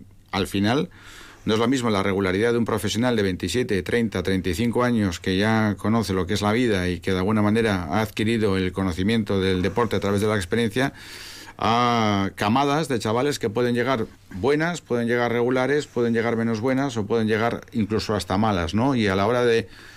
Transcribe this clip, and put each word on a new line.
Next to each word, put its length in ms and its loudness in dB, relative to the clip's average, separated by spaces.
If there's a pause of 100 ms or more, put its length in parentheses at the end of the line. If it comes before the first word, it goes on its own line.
(320)
al 160 -2
final 420 0 (560)
no 80 0
es 60 2
lo 80 2
mismo 220 0
la 120 2
regularidad 520 2
de 40 2
un 80 0
profesional 500 0
de 80 2
veintisiete, 600 -2
treinta, 400 -2
treinta 260 -2
y 60 -2
cinco 280 0
años 360 0
que 180 -2
ya 400 2
conoce 360 0
lo 120 0
que 80 -4
es 80 -2
la 120 2
vida 360 0
y 120 -4
que 100 -2
de 60 0
alguna 240 0
manera 420 2
ha 180 -2
adquirido 560 0
el 140 0
conocimiento 680 0
del 220 2
deporte 360 0
a 20 -2
través 220 0
de 60 2
la 100 2
experiencia, 560 0 (720)
a 680 2
camadas 540 0
de 100 0
chavales 400 0
que 100 -2
pueden 280 0
llegar 320 0 (240)
buenas, 500 0
pueden 260 -2
llegar 240 0
regulares, 540 0
pueden 260 0
llegar 240 0
menos 260 -2
buenas 360 -2
o 80 -2
pueden 220 0
llegar 340 0 (120)
incluso 420 -2
hasta 240 -2
malas, 340 0
¿no? 220 2
Y 120 2
a 80 2
la 120 2
hora 180 2
de, 240 2 (280)